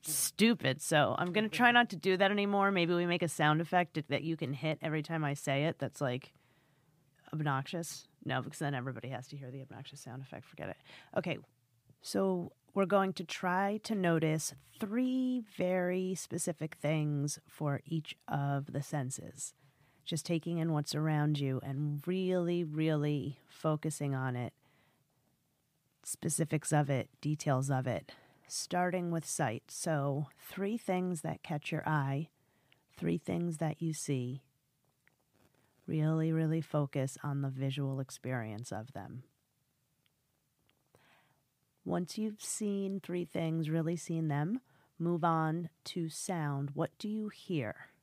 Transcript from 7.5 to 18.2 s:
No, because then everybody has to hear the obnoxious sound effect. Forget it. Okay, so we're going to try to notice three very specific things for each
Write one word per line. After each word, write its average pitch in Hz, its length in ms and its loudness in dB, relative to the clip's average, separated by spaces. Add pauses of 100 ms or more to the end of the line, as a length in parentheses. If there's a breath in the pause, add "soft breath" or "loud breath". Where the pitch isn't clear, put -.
No, 127 180 0
because 151 180 -10
then 143 140 0
everybody 123 340 -6
has 131 200 -8
to 147 80 -12
hear 135 140 -12
the 135 120 -12
obnoxious 135 380 -14
sound 127 220 -10
effect. - 220 -14
Forget - 260 -10
it. - 60 -10 (400 loud breath)
Okay, 175 220 -2 (600)
so 190 520 0 (220)
we're 196 120 2
going 190 280 4
to 185 100 -6
try 196 600 0
to 220 100 -2
notice 160 600 2 (240)
three 254 600 0 (160)
very 185 580 2
specific - 640 -4
things 147 640 2 (100)
for 143 360 -2
each 160 320 -4 (120)